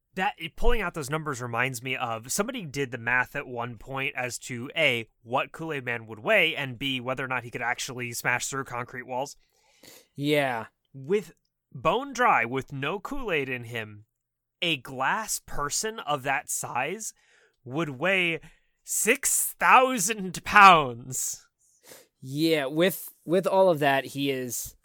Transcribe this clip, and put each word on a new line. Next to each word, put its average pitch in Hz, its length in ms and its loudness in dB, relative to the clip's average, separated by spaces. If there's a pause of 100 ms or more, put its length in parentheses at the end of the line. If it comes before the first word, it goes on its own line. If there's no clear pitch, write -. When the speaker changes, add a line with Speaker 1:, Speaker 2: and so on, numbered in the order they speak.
(160)
Speaker 1:
That, 185 220 -2
it, 165 180 -12
pulling 240 260 6
out 175 120 -4
those 151 160 -6
numbers 151 320 -4
reminds 120 420 -2
me 131 140 -4
of, 117 340 -6
somebody 214 340 -4
did 139 260 -4
the 131 60 -8
math 123 380 0
at 143 120 -8
one 120 300 -8
point 135 380 -6
as 123 240 -6
to, 123 380 -10
A, 127 320 0 (140)
what 135 280 -2
Kool-Aid 156 320 -8
Man 117 240 -6
would 107 120 -16
weigh, 165 360 2
and 127 240 -8
B, 135 220 -4
whether 131 240 -4
or - 20 -6
not 123 160 -4
he 120 80 -14
could 127 120 -8
actually 120 500 -6
smash 123 340 -2
through 135 160 -6
concrete 123 440 -10
walls. 127 280 -6 (800)
Speaker 2:
Yeah. 139 520 0 (260)
Speaker 1:
With 156 400 -4 (400)
bone 208 400 -2
dry, 208 320 4
with 127 260 -4
no 143 280 -6
Kool-Aid 165 500 -4
in 123 160 -6
him, 110 400 -10 (560)
a 165 160 0
glass 139 680 -4
person 214 540 -4
of 143 240 -4
that 139 260 -2
size 156 640 -6 (540)
would 151 240 -4
weigh 170 500 0 (460)
six - 720 0
thousand 208 840 4
pounds. 139 1000 6 (760)
Speaker 2:
Yeah, 147 460 0
with, 160 420 0 (160)
with 190 220 2
all 190 220 6
of 160 100 4
that, 139 280 2
he 139 220 -4
is, 127 560 -6